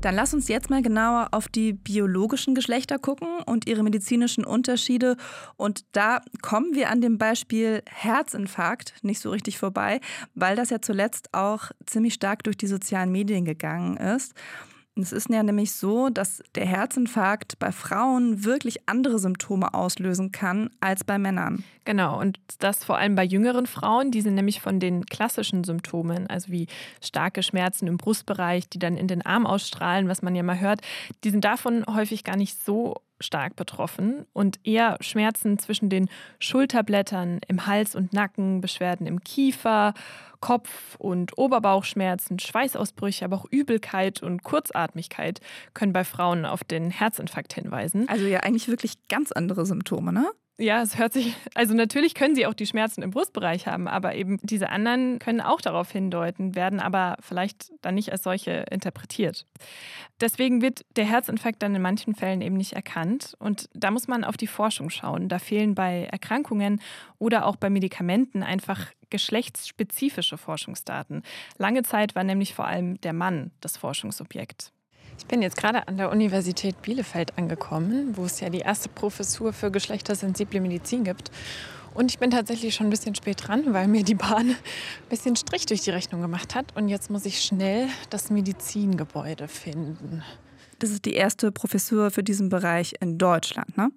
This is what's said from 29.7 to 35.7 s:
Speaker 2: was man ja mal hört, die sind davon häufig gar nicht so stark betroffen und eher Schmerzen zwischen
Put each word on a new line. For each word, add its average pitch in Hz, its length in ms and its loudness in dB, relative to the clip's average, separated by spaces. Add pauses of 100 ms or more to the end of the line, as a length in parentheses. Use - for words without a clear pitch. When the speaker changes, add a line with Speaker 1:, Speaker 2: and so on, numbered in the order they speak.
Speaker 2:
was 185 140 -2
man 180 100 0
ja 180 80 2
mal 180 180 0
hört, 202 220 2 (420)
die 214 60 2
sind 202 160 4
davon 233 400 2
häufig 214 380 0
gar 190 120 -2
nicht 196 300 0
so 220 300 0 (240)
stark 151 360 -4
betroffen 208 800 -2
und 196 300 2
eher 220 380 4
Schmerzen 214 560 2
zwischen 208 320 0